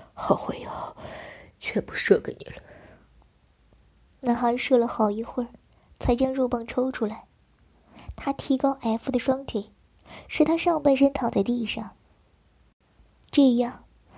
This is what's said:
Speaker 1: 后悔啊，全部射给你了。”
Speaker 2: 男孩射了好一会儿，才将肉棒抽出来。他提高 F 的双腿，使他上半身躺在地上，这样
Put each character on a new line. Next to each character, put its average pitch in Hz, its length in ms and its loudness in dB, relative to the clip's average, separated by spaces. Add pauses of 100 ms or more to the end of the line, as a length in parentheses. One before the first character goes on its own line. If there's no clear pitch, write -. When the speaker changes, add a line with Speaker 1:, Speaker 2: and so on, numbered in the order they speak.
(160)
Speaker 1:
后 - 200 2
悔 - 280 -8
啊， - 320 -12 (640)
全 - 260 -4
部 - 80 -14
射 - 260 4
给 - 200 -8
你 - 60 -14
了。” - 100 -16 (1700)
Speaker 2:
男 240 140 2
孩 240 220 0
射 247 200 4
了 233 100 4
好 214 240 0
一 220 120 -6
会 240 200 -6
儿， 240 60 -8 (500)
才 247 160 2
将 262 180 0
肉 262 140 0
棒 233 180 -2
抽 254 260 -2
出 233 140 -4
来。 214 220 -8 (880)
他 - 180 -6
提 - 220 0
高 262 260 0
F 226 280 -2
的 247 80 0
双 269 300 0
腿， - 240 -6 (560)
使 - 160 2
他 311 120 4
上 330 280 0
半 277 120 6
身 277 160 6
躺 240 200 -4
在 226 100 0
地 240 240 -2
上， 208 240 -8 (1400)
这 269 240 6
样 240 300 -2 (320)